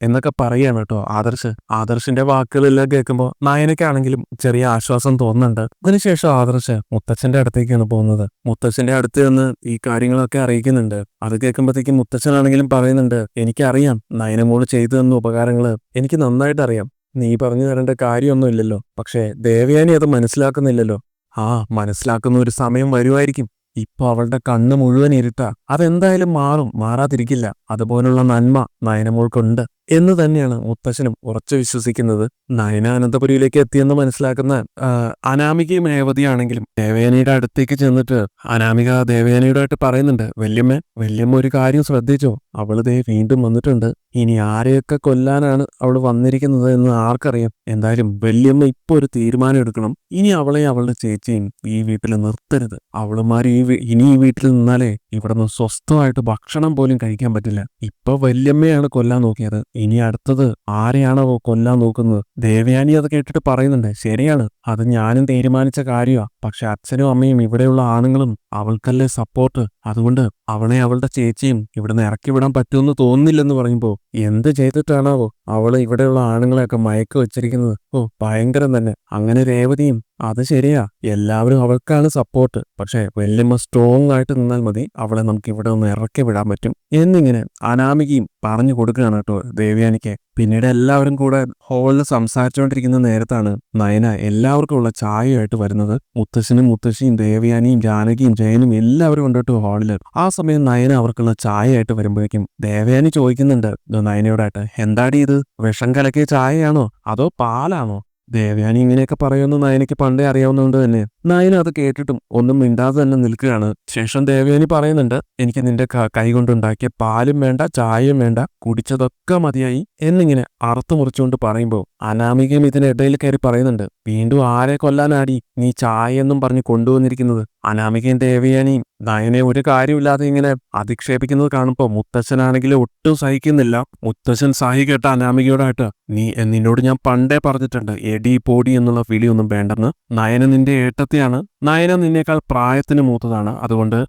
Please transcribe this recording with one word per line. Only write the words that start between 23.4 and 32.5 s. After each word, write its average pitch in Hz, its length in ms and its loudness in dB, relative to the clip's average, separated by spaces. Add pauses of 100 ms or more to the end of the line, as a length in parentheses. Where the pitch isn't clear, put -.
ഇപ്പൊ 113 320 -6
അവളുടെ 117 300 -2 (100)
കണ്ണ് 120 260 2
മുഴുവൻ 135 400 4
ഇരുട്ടാ. 120 380 -2 (160)
അതെന്തായാലും 175 640 2
മാറും, 143 420 -2
മാറാതിരിക്കില്ല. 120 800 -2 (180)
അതുപോലുള്ള 120 500 0
നന്മ 123 440 4 (180)
നയനമോൾക്കുണ്ട്" 113 800 0 (280)
എന്ന് 175 220 4
തന്നെയാണ് 156 480 0
മുത്തശ്ശനും 117 520 -6 (100)
ഉറച്ചു 113 320 -6
വിശ്വസിക്കുന്നത്. 117 720 -2 (220)